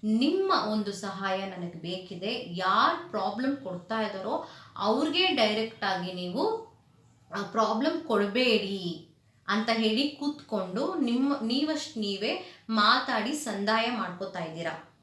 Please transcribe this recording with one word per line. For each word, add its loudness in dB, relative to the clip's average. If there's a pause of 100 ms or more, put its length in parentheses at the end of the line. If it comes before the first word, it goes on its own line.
ನಿಮ್ಮ 4 (140)
ಒಂದು 0
ಸಹಾಯ -2
ನನಗೆ -6
ಬೇಕಿದೆ. -6
ಯಾರ್ 2
ಪ್ರಾಬ್ಲಮ್ -2
ಕೊಡ್ತಾ -6
ಇದ್ದಾರೋ -4 (280)
ಅವ್ರಿಗೆ 2
ಡೈರೆಕ್ಟ್ 2
ಆಗಿ -2
ನೀವು -2 (680)
ಆ -2
ಪ್ರಾಬ್ಲಮ್ 0
ಕೊಡ್ಬೇಡಿ" 0 (420)
ಅಂತ 0
ಹೇಳಿ 2
ಕೂತ್ಕೊಂಡು -4
ನಿಮ್ಮ, 2
ನೀವಷ್ಟ್ -2
ನೀವೇ -4 (140)
ಮಾತಾಡಿ 4
ಸಂದಾಯ 0
ಮಾಡ್ಕೋತಾ -4
ಇದ್ದೀರಾ. -8